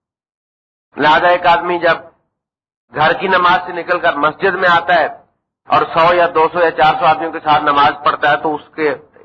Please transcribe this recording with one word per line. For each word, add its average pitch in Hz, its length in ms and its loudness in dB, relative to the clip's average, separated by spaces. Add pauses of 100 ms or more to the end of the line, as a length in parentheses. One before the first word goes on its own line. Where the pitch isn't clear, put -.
(960)
لہذا 156 300 2
ایک 180 200 2
آدمی 175 320 0
جب 165 180 0 (1000)
گھر 156 180 0
کی 202 140 -6
نماز 180 380 2
سے 185 60 -12
نکل 175 280 -6
کر 165 140 0
مسجد 151 400 -2
میں 180 160 0
آتا 175 260 2
ہے 156 100 2 (640)
اور 151 120 2 (160)
سو 170 160 4
یا 175 220 2
دو 160 180 2
سو 175 60 -4
یا 165 120 2
چار 156 280 0
سو 180 60 -2
آدمیوں 160 260 0
کے 160 80 -10
ساتھ 151 240 0
نماز 147 280 2 (140)
پڑھتا 147 260 0
ہے 151 60 0
تو 151 180 -4
اس - 200 -14
کے 156 140 -2 (360)